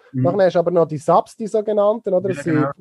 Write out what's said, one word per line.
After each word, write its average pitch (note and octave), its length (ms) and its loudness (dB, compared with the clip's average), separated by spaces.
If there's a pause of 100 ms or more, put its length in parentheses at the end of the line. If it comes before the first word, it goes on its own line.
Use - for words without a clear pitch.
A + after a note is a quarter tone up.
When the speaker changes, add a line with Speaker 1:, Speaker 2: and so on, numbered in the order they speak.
(140)
Speaker 1:
Mhm. B2+ 100 -2
Speaker 2:
Dann F#3 180 0
hast F3+ 140 2
du F3 40 2
aber E3+ 120 0
noch E3 160 2
die D#3 100 -8
Subs, F3 380 0
die A3 120 -8
sogenannten, G#3 680 -2
oder? F#3+ 160 0
Das F#3 80 -4
Speaker 1:
Ja, - 60 -10
Speaker 2:
sind E3 120 0
Speaker 1:
genau. C#3+ 260 0